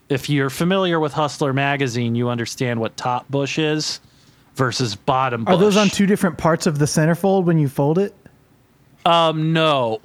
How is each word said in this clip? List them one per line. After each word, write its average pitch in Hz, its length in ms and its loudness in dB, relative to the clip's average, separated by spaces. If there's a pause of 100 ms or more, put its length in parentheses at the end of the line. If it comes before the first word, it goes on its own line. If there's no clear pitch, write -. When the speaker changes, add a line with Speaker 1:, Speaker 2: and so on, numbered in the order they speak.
(100)
Speaker 1:
If 135 180 -2
you're 139 220 0
familiar 175 500 0
with 147 140 -2
Hustler 147 400 -2
magazine, 131 600 0
you 120 140 -2
understand 120 500 -4
what 110 180 -4
top 123 340 -6
bush 139 280 -4
is 156 420 -2 (540)
versus 120 420 -2
bottom 131 480 -2
bush. 180 100 4
Speaker 2:
Are - 20 6
those 202 220 4
on 208 100 4
two 202 160 0
different 185 320 0
parts 160 300 0
of 151 120 0
the 147 60 2
centerfold 170 600 2
when 170 140 4
you 147 100 2
fold 147 280 0
it? 196 180 0 (920)
Speaker 1:
Um, 160 480 2
no. 139 500 0